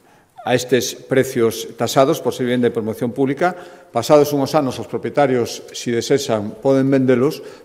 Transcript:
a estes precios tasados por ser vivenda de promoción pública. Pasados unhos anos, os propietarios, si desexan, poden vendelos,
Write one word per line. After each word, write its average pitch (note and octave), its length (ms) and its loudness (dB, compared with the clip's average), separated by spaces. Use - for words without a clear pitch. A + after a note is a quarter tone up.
a A#2 80 -2
estes B2 400 0
precios A#2 800 0
tasados C3+ 480 2
por B2 80 -4
ser B2+ 160 -4
vivenda B2 240 2
de A#2 80 -4
promoción A2 320 -4
pública. C#3 480 -2
Pasados C#3+ 400 4
unhos C#3 240 -2
anos, C3+ 240 0
os A2+ 80 -10
propietarios, B2 880 -2
si - 160 -8
desexan, A#2 720 -2
poden C3+ 240 2
vendelos, C3 560 2